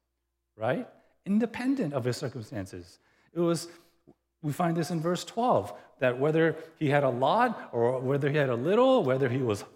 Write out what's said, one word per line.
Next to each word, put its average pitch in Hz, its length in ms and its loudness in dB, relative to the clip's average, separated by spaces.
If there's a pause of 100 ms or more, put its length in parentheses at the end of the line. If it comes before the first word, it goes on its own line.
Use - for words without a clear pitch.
(560)
right? 131 320 -4 (360)
Independent 226 720 0
of 123 100 -2
his 123 120 0
circumstances. 104 840 -10 (340)
It 165 80 -6
was, 170 280 0 (720)
we 147 100 -2
find 170 240 0
this 170 140 -2
in 170 100 -2
verse 170 240 -2
twelve, 196 480 0 (280)
that 127 180 0
whether 156 380 2 (240)
he 143 80 0
had 143 160 4
a 131 40 4
lot 170 600 0
or 120 300 0
whether 139 280 0
he 139 80 0
had 139 120 2
a 120 80 0
little, 220 480 4
whether 131 240 2
he 123 100 -2
was 113 260 -2 (120)